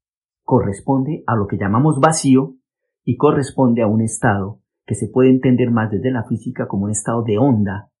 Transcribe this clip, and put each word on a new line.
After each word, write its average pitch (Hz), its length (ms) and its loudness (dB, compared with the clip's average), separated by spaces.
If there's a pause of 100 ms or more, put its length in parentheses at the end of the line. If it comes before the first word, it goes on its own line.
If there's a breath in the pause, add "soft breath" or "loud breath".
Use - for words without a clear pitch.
(440)
corresponde 131 840 -2
a 113 120 0
lo 101 100 -2
que 98 100 -6
llamamos 131 440 0
vacío 139 560 2 (480)
y 120 100 0
corresponde 123 680 0
a 110 60 2
un 110 140 0
estado 107 580 -2 (260)
que 117 100 -6
se 110 120 -6
puede 131 220 4
entender 127 420 2
más 110 180 0
desde 107 220 -2
la 120 140 -4
física 120 420 -6
como 98 160 -4
un 104 80 -4
estado 117 320 -4
de 107 140 0
onda, 107 640 0